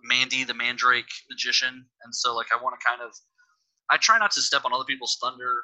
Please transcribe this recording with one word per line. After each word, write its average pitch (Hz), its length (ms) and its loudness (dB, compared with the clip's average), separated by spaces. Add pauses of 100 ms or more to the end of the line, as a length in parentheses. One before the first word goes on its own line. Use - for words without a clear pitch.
Mandy 127 400 0
the 123 100 -4
Mandrake 120 580 0 (180)
Magician. 127 580 -2 (160)
And 117 100 -14
so, 120 220 -2
like, 117 160 -4
I 120 100 2
wanna 127 240 -4
kind 120 160 0
of, 117 140 -12 (760)
I 151 80 6
try 220 200 6
not 208 140 2
to 139 100 0
step 139 240 0
on 123 80 0
other 127 100 -2
people's 131 380 -4
thunder, 123 420 -4